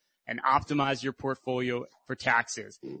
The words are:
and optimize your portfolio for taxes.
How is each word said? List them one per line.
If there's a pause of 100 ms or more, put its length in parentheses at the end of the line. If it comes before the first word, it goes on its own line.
(280)
and
optimize
your
portfolio (220)
for
taxes. (220)